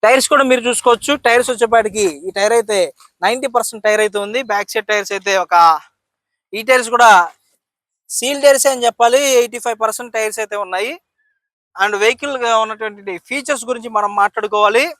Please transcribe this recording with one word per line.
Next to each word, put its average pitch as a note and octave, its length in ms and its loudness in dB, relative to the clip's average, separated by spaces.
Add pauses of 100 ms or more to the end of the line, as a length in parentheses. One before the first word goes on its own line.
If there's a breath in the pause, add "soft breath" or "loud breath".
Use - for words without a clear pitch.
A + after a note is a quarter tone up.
టైర్స్ B3 280 4
కూడా C#4 180 2
మీరు B3 160 0
చూసుకోవచ్చు. A#3+ 460 0 (140)
టైర్స్ A#3+ 260 2
వచ్చేపాటికి G#3+ 520 0 (220)
ఈ F3+ 100 -10
టైర్ G#3+ 220 2
అయితే G#3 200 -2 (460 soft breath)
నైంటీ B3+ 320 -2
పర్సెంట్ A3 300 -8
టైర్ G#3+ 180 2
అయితే G#3 200 -4
ఉంది. A#3 160 -6 (120)
బ్యాక్ G3+ 220 -6
సైడ్ G#3+ 160 -6
టైర్స్ G#3 260 -4
అయితే F#3+ 160 -4 (100)
ఒక, F3 120 0 (1000)
ఈ A3+ 120 -10
టైర్స్ B3 260 2
కూడా A#3+ 140 8 (1080)
సీల్ C#4 260 -4
టైర్స్ C#4 240 6
అని B3+ 160 -2
చెప్పాలి, A#3 340 2 (220)
ఎయిటీ A#3+ 240 -4
ఫైవ్ A#3 180 -4
పర్సెంట్ A3 320 -6
టైర్స్ A3 280 -4
అయితే G#3 200 -8
ఉన్నాయి. F#3+ 300 -6 (920)
And G#3 100 0 (100)
వెహికల్ B3+ 320 0 (100)
గా A#3 80 0 (100)
ఉన్నటువంటి G#3+ 500 -10 (160)
ఫీచర్స్ C4+ 400 -6
గురించి A#3 280 -8
మనం G#3 140 0 (100)
మాట్లాడుకోవాలి. G#3 640 0 (180)